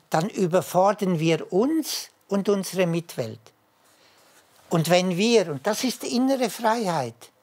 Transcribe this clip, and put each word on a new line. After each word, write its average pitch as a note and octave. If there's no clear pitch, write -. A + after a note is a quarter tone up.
dann D#3+
überfordern F#3
wir D#3+
uns C#4
und G3
unsere F#3+
Mitwelt. D3+
Und E3
wenn F3+
wir, G#3
und C#3+
das G#3+
ist -
die C4+
innere B3+
Freiheit, F#3